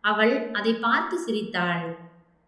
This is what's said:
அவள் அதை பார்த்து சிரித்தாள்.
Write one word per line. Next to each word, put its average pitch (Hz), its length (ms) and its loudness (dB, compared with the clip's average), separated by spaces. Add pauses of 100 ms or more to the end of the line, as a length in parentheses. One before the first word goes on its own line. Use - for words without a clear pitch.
அவள் 214 500 2
அதை 214 240 0
பார்த்து 269 440 0
சிரித்தாள். 175 920 -4 (380)